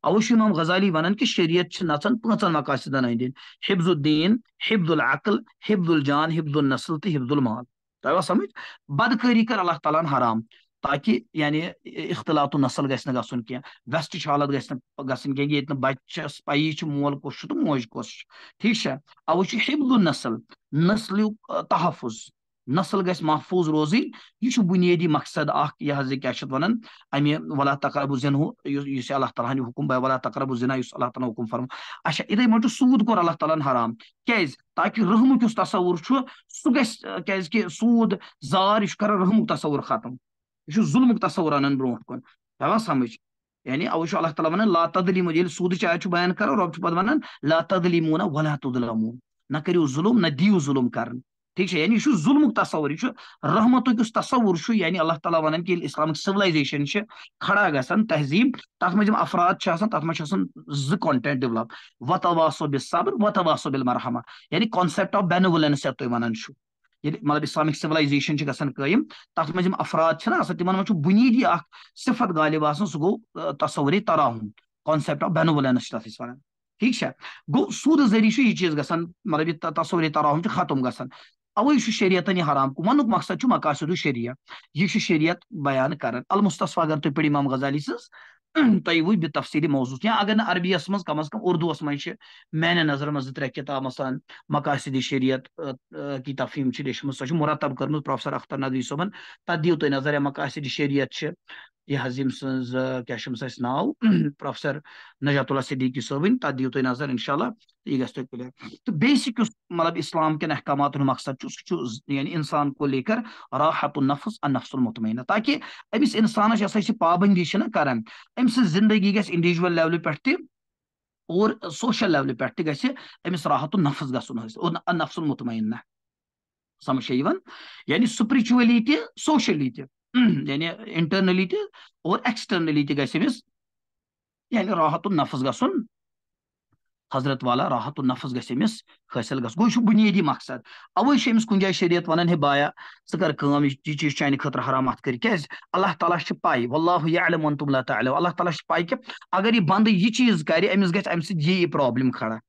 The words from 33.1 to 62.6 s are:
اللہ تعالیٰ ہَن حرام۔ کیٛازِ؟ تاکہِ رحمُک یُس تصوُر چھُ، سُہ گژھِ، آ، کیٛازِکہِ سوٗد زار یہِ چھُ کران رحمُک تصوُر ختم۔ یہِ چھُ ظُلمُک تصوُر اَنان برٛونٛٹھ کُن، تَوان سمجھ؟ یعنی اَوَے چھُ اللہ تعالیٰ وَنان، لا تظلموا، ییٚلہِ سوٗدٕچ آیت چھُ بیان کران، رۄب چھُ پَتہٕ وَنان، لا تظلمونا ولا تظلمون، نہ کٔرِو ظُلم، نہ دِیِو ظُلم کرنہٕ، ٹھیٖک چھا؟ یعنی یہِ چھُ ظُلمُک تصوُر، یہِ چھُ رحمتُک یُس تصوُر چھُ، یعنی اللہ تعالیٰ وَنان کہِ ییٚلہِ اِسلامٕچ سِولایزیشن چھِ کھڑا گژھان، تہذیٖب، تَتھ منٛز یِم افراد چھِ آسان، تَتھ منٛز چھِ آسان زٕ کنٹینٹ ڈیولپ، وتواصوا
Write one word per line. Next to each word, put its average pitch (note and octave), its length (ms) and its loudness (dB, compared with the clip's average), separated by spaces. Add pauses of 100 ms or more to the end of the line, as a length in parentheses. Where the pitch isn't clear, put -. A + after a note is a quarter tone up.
اللہ E3+ 120 2
تعالیٰ D#3 260 0
ہَن D3+ 60 -2
حرام۔ A#2+ 320 0
کیٛازِ؟ F#3+ 580 -2 (240)
تاکہِ A3 280 0
رحمُک A#3 380 6
یُس A3 120 2
تصوُر F3+ 420 0
چھُ، G3+ 180 -2 (340)
سُہ - 220 -2
گژھِ، A#3+ 360 0
آ، F#3+ 120 -8
کیٛازِکہِ F#3+ 520 -2
سوٗد A3+ 440 2 (280)
زار G3 400 2
یہِ F#3+ 60 0
چھُ - 80 -8
کران G#3 220 0
رحمُک F#3 300 4
تصوُر D3+ 320 -2
ختم۔ B2 300 -4 (560)
یہِ D3+ 80 -12
چھُ G#3+ 80 4
ظُلمُک A3+ 380 4
تصوُر E3 320 0
اَنان C#3 240 2
برٛونٛٹھ B2+ 280 -2
کُن، - 160 -12 (380)
تَوان F3 200 0
سمجھ؟ C3 380 -2 (480)
یعنی C3+ 220 -2
اَوَے E3 200 0
چھُ F#3 100 -4
اللہ D#3+ 120 0
تعالیٰ D#3+ 240 -2
وَنان، G#3 200 2
لا E3+ 140 4
تظلموا، F#3 460 2
ییٚلہِ E3+ 180 2
سوٗدٕچ F3+ 340 -2
آیت E3+ 180 0
چھُ F#3+ 80 -4
بیان F3 240 2
کران، G#3+ 260 0
رۄب E3+ 140 -2
چھُ E3+ 80 -8
پَتہٕ E3+ 160 0
وَنان، A#3 200 2 (240)
لا D#3+ 180 4
تظلمونا E3 640 2
ولا D3+ 320 0
تظلمون، A#2+ 600 -4 (320)
نہ D3 80 -2
کٔرِو E3+ 280 2
ظُلم، F3 320 2
نہ F3 80 4
دِیِو F3 320 4
ظُلم C3+ 300 2
کرنہٕ، A#2 320 -6 (360)
ٹھیٖک F3+ 140 -2
چھا؟ F3 80 0
یعنی F#3 160 2
یہِ G#3+ 80 2
چھُ C#4 140 4
ظُلمُک B3+ 400 4
تصوُر، D#3 340 0
یہِ D#3+ 80 -6
چھُ B3 100 -2 (340)
رحمتُک A#3+ 580 4
یُس A3 120 0
تصوُر G#3 440 2
چھُ، A3+ 180 -2
یعنی F3+ 240 2
اللہ D#3+ 140 2
تعالیٰ E3 300 0
وَنان D#3 180 0
کہِ F3 80 -6
ییٚلہِ F3 160 0
اِسلامٕچ D3+ 340 -2
سِولایزیشن D#3 680 2
چھِ G3+ 140 -2 (400)
کھڑا G3 280 2
گژھان، E3+ 380 2
تہذیٖب، D#3+ 440 2 (300)
تَتھ E3+ 160 0
منٛز G#3 120 4
یِم G#3+ 80 2
افراد - 440 2
چھِ F3+ 120 0
آسان، G3+ 160 0
تَتھ D#3 160 -2
منٛز E3 120 -2
چھِ E3 60 -6
آسان D3 240 -2 (260)
زٕ C#3+ 280 0
کنٹینٹ C3+ 400 0
ڈیولپ، A2+ 320 -2 (280)
وتواصوا D#3+ 680 0